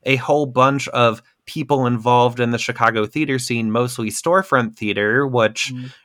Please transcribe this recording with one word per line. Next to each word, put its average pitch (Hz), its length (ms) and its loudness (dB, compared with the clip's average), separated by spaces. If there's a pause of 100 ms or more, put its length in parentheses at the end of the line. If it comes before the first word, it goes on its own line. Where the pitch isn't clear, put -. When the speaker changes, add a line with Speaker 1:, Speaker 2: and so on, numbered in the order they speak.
Speaker 1:
a 135 120 2
whole 147 300 0
bunch 131 440 0
of 117 320 2 (240)
people 135 420 -2
involved 120 520 2
in 120 120 0
the 117 60 -2
Chicago 113 480 0
theater 143 340 -2
scene, 117 320 -4
mostly 120 380 -2
storefront 131 680 0
theater, 107 500 0
which, 120 480 0
Speaker 2:
Mm. 127 180 -12 (140)